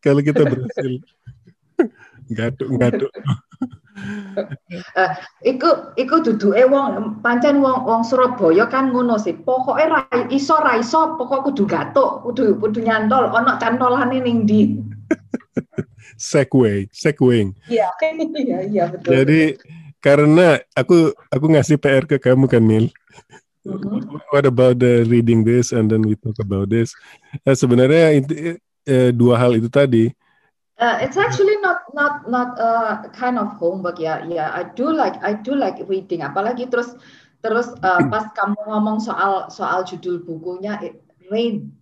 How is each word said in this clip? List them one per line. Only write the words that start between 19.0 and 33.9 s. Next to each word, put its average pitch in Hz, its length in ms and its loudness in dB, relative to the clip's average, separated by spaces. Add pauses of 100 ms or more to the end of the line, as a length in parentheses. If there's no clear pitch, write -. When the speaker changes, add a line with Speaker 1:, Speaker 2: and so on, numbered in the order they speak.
Speaker 1:
Jadi, 139 300 4 (600)
karena 151 560 6 (160)
aku, 160 400 4 (160)
aku 139 160 -2
ngasih 156 320 4
P - 80 -2
R 135 200 4
ke 147 120 0
kamu 127 320 4
kan, 113 160 4
Mil. 110 240 2 (720)
Speaker 2:
Mm-hmm. 190 560 -8 (120)
Speaker 1:
What 139 160 2
about 123 320 4
the 120 280 4
reading 117 360 4
this 117 280 2
and 113 160 0
then 110 160 2
we 107 160 -2
talk 110 200 -10
about 98 360 -4
this? 113 160 0 (560)
Eh, 135 80 4
sebenarnya 143 640 4
inti-, 156 400 -4 (240)
eh, 127 280 2
dua 120 280 4
hal 123 160 4
itu 113 140 0
tadi. 123 420 2 (680)
Speaker 2:
Uh, 233 240 -2
it's 269 160 -4
actually 403 480 2
not, 349 320 -2
not, 285 320 -2
not 247 320 -4
a 226 480 -2
kind 247 320 -4
of 202 160 -4
homework 180 400 -4